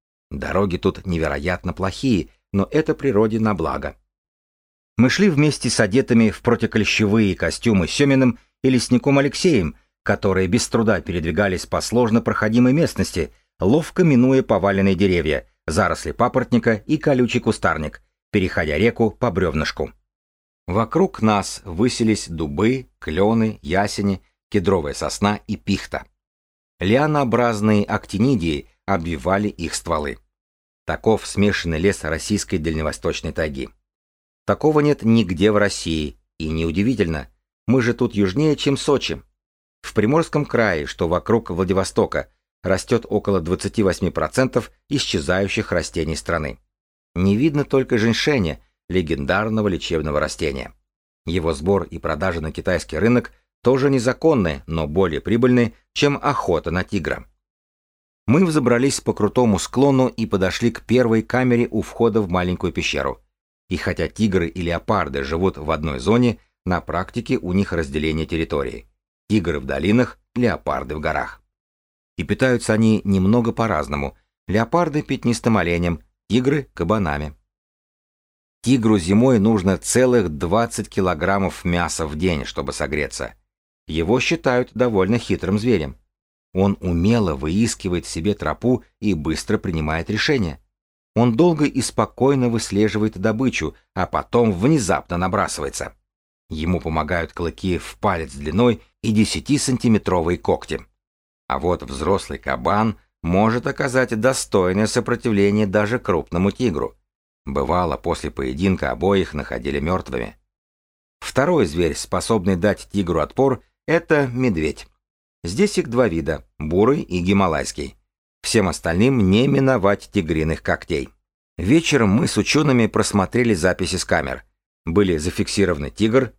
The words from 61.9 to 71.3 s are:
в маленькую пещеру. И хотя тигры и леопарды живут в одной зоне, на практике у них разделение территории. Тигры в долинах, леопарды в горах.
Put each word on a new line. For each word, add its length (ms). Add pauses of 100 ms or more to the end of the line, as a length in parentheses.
в 80
маленькую 420
пещеру. 500 (480)
И 80
хотя 300
тигры 400
и 140
леопарды 640
живут 340
в 140
одной 280
зоне, 400 (260)
на 140
практике 580
у 160
них 200
разделение 520
территории. 640 (420)
Тигры 300
в 60
долинах, 540 (160)
леопарды 600
в 40
горах. 420 (760)